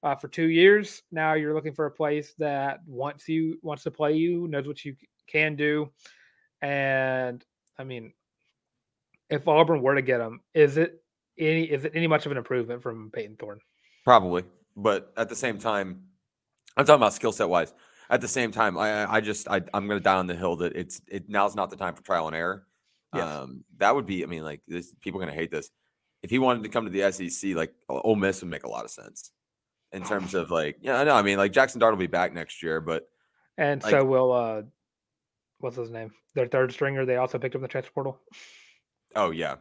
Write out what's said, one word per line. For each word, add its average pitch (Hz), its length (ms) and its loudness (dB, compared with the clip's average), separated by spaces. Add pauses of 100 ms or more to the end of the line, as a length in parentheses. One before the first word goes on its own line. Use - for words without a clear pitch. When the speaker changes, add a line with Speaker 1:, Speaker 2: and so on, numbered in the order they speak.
Speaker 1:
uh, 143 120 0
for 143 140 -14
two 165 180 0
years. 190 640 6
Now 156 220 0
you're 151 200 0
looking 151 200 -4
for 151 140 -2
a 143 40 -4
place 147 460 -4
that 139 480 -2
wants 143 420 -8
you, 160 340 -2
wants 147 220 -10
to 151 80 -6
play 151 220 0
you, 170 340 0
knows 139 200 -6
what 147 180 -12
you 139 120 -12
c-, - 120 -20 (180)
can 151 300 0
do. 147 340 0 (720)
And, 131 840 0 (340)
I 135 60 -12
mean, 123 300 -12 (1160)
if 147 200 -2
Auburn 156 320 6
were 135 140 4
to 139 60 2
get 127 200 2
him, 113 180 -8 (140)
is 147 240 6
it 170 240 0 (360)
any, 160 260 2
is 147 200 -2
it 151 120 -6
any 165 120 0
much 151 180 2
of 143 60 -4
an 139 60 -4
improvement 120 440 -4
from 110 300 -12
Peyton 107 260 -10
Thorne? 104 220 -14 (440)
Speaker 2:
Probably. 92 400 6 (320)
But 101 420 -2
at 113 120 -2
the 117 60 -10
same 113 220 -4
time, 98 460 -6 (760)
I'm 139 80 4
talking 147 160 10
about 104 120 4
skill 117 180 -2
set 101 180 0
wise. 85 240 0 (360)
At 131 120 2
the 120 60 -8
same 117 240 0
time, 104 260 0
I, 107 260 0
I, 101 120 -2
I 110 60 4
just, 104 280 -6
I, 98 120 2 (120)
I'm 101 140 -2
gonna 104 120 -2
die 95 160 4
on 92 120 0
the 87 80 -4
hill 87 220 -2
that 85 180 -4
it's, - 320 -10
it, 98 200 -10
now's 101 280 0
not 98 140 -2
the 95 60 -16
time 92 180 -6
for - 100 -20
trial 85 240 -2
and 78 80 -8
error. 90 300 -6 (480)
Speaker 1:
Yes. 87 100 -4
Speaker 2:
Um, 67 400 -10 (140)
that 101 160 4
would 135 120 -2
be, 90 180 -6
I 71 40 -8
mean, 80 160 -10
like, 73 240 -12
this, 85 340 -10
people 92 200 -8
are 90 40 -6
gonna 73 100 -10
hate 82 160 -6
this. 76 200 -10 (520)
If 92 60 -14
he 123 100 0
wanted 123 240 2
to 107 60 -10
come 110 160 -2
to 95 60 -8
the 98 120 0
S 95 160 0
E 90 100 -8
C, 98 240 -4
like, 82 200 -4 (160)
O-, 67 120 -4
Ole 110 140 4
Miss 98 260 0
would 90 80 -10
make 71 140 -10
a 64 60 -10
lot 57 160 -8
of - 60 -14
sense - 400 -16 (600)
in 92 120 -10
terms 95 300 -4
of, 85 180 -2
like, 78 300 -2
yeah, 127 180 0
I 139 40 4
know. 147 120 6
I 110 60 6
mean, 98 160 2
like, 98 140 4
Jackson 131 280 2
Dart 113 140 6
will 98 60 -2
be 90 80 -2
back 87 260 0
next 82 300 -12
year, 80 180 -2
but 80 280 -6 (480)
Speaker 1:
And 143 260 0
Speaker 2:
like - 80 0
Speaker 1:
so 139 140 4
will, 131 260 4
uh, 113 300 -2 (1000)
what's 123 160 -8
his 117 160 -10
name? 113 200 -12 (220)
Their 127 140 0
third 131 240 0
stringer 139 340 -2
they 127 120 0
also 127 200 -2
picked 123 180 -6
up 131 40 -4
in 131 40 -8
the 131 40 -10
transfer 131 260 -8
portal. 135 260 -6 (960)
Speaker 2:
Oh, 95 160 0
yeah. 80 300 -4